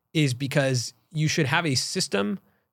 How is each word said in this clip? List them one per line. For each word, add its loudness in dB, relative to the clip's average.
is 2
because 0
you 0
should 0
have 2
a 0
system -2